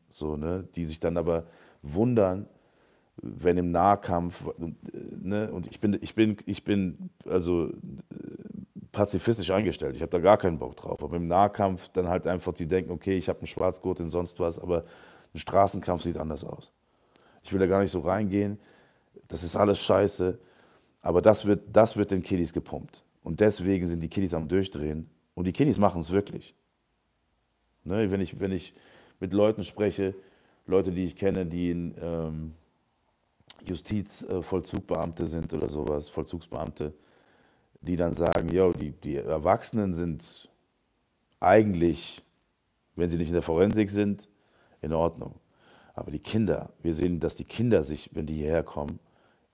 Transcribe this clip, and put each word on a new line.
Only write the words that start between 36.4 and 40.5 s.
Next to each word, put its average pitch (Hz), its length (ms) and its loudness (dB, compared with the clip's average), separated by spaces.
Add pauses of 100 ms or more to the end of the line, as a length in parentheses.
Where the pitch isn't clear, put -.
die 90 140 -4
dann 85 180 0
sagen, 82 400 0
Jo, 90 200 4
die, 73 180 -6
die 73 240 -8
Erwachsenen 90 800 0
sind 82 560 -6 (880)